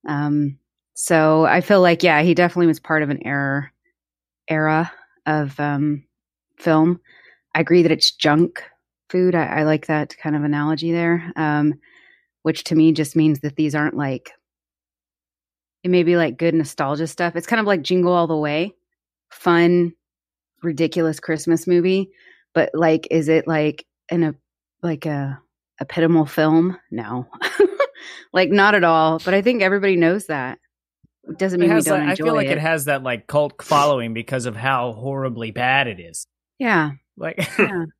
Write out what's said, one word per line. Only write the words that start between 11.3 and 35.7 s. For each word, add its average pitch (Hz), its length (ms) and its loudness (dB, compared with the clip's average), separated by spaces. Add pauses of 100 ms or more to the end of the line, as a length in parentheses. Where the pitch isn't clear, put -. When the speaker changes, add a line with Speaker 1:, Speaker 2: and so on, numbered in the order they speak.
Speaker 1:
um, 147 380 0 (680)
which 160 220 -4
to 170 100 -4
me 160 180 6
just 151 220 -4
means 156 260 2
that 143 140 -8
these 151 220 -2
aren't, 151 200 -2
like, 135 360 -6 (1500)
it 180 60 -2
may 180 120 4
be, 175 140 4
like, 156 220 0
good 165 160 0
nostalgia 151 520 -2
stuff. 170 300 -6
It's 170 100 -8
kind 226 140 0
of 208 60 -2
like 196 160 0
Jingle 180 300 2
All 175 140 2
the 160 100 -2
Way, 151 380 -2 (560)
fun, 175 640 2 (680)
ridiculous 160 560 -2
Christmas 165 480 -2
movie, 185 440 0 (440)
but, 160 180 0
like, 160 380 0
is 156 180 0
it, 160 200 2
like, 151 360 -2 (240)
an, 170 140 0
a, 151 120 -2 (480)
like, 165 240 -6
a, 139 340 -6 (400)
a 135 40 -8
pitiful 165 420 2
film? 165 520 0 (120)
No. 117 420 -10
<laughs> - 60 -20 (960)
Like, 185 160 2
not 202 240 4
at 196 80 4
all. 160 420 2
But 185 100 0
I 196 80 2
think 233 200 0
everybody 196 320 0
knows 175 320 2
that. 131 320 -8 (680)
It 160 140 -14
doesn't 185 220 -2
Speaker 2:
It 175 40 4
Speaker 1:
mean 170 60 4
we 165 60 4
Speaker 2:
has 156 80 2
Speaker 1:
don't 156 160 0
Speaker 2:
that, 151 80 -2
I - 40 0
Speaker 1:
enjoy 151 120 -4
Speaker 2:
feel 160 100 0
like 139 140 0
Speaker 1:
it. - 40 0
Speaker 2:
it 160 80 -2
has 156 260 -2
that, 139 180 -2
like, 120 240 -6
cult 147 340 -2
following 143 520 2
because 127 320 -6
of 113 100 -8
how 123 380 -2
horribly 123 580 -8
bad 127 340 0